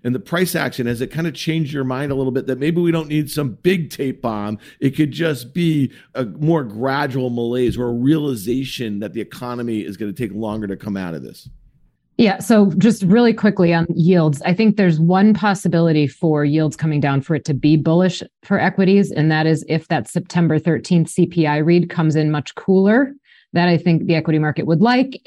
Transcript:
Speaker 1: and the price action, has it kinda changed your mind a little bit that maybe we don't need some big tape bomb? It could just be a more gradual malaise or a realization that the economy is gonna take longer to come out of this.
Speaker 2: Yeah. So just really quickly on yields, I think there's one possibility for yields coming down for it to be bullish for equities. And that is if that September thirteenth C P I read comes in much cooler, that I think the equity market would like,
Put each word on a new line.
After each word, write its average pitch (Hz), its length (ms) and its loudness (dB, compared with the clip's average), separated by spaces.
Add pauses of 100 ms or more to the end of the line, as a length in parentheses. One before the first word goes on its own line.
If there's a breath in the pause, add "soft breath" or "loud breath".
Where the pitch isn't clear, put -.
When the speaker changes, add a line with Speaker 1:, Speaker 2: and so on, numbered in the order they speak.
Speaker 1:
and 123 100 -2
the 127 60 -4
price 175 360 -2
action, 135 300 -4
has 120 160 -4
it 123 100 -6
kinda 160 200 -6
changed 156 420 -4
your 139 100 -4
mind 131 280 -4
a 135 40 -4
little 131 160 -2
bit 127 160 -2
that 127 120 -4
maybe 165 220 0
we 170 100 2
don't 160 180 -4
need 151 220 -2
some 139 320 -4
big 175 260 0
tape 131 320 -6
bomb? 107 380 -4 (200 loud breath)
It 135 120 0
could 147 200 -2
just 139 420 -4
be 156 380 0 (220 loud breath)
a 127 120 -4
more 151 380 -2
gradual 127 680 -4
malaise 120 460 -2
or 123 100 -2
a 120 60 -2
realization 127 1080 -2
that 101 140 -10
the 110 80 -8
economy 120 600 -8
is 90 160 -10
gonna 104 160 -8
take 107 200 -8
longer 107 340 -6
to 98 100 -6
come 101 200 -8
out 87 180 -6
of 67 80 -10
this. - 260 -20 (680)
Speaker 2:
Yeah. 196 220 2
So 208 400 4
just 202 240 4
really 226 300 4
quickly 190 420 2
on 165 180 0
yields, 165 480 2
I 170 120 0
think 214 220 4
there's 175 240 2
one 190 360 4
possibility 165 720 2
for 151 360 -2
yields 151 320 0
coming 151 240 -2
down 139 220 0
for 160 140 -4
it - 100 -6
to 156 80 -2
be 151 240 2
bullish 170 460 2 (200)
for 196 160 0
equities. 190 520 2
And 156 200 0
that 156 140 2
is 160 240 0
if 156 200 -2
that 151 180 -2
September 170 500 0
thirteenth 165 520 0
C - 180 2
P 170 180 0
I 147 120 0
read 170 340 2
comes 156 240 0
in 151 160 0
much 147 240 -4
cooler, 214 580 2 (400 soft breath)
that 175 160 4
I 165 80 4
think 165 300 0
the 170 80 2
equity 156 240 0
market 151 260 -2
would 160 160 2
like, 247 460 2